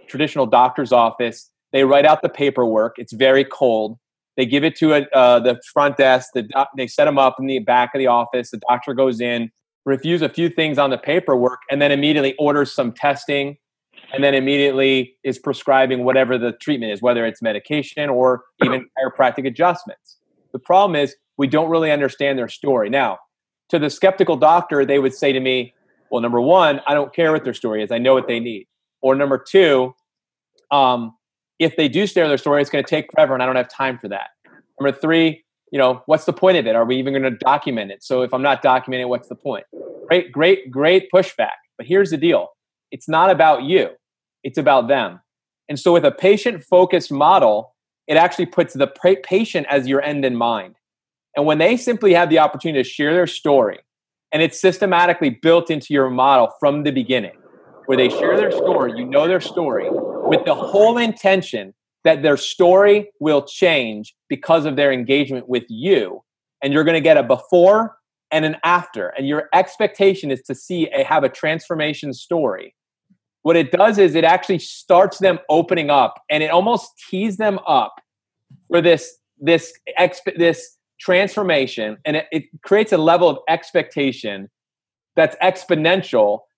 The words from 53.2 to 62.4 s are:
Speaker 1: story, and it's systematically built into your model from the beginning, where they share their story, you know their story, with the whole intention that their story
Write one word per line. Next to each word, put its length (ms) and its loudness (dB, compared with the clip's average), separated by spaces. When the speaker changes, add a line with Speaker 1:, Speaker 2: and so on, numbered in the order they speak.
Speaker 1:
story, 520 0
and 100 -2
it's 180 -2
systematically 720 2
built 400 2
into 240 -6
your 160 2
model 500 2
from 240 0
the 80 -2
beginning, 460 -4
where 100 0
they 120 4
share 280 -2
their 140 0
story, 440 -2
you 100 -10
know 220 0
their 140 0
story, 500 -4
with 540 -2
the 100 0
whole 420 2
intention 760 -2
that 180 4
their 160 2
story 720 4